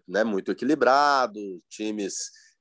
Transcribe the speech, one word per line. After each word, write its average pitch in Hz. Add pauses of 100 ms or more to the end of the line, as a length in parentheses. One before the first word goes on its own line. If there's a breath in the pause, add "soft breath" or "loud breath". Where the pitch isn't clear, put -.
né, 95
muito 101
equilibrado, 131 (280)
times, 107 (320 soft breath)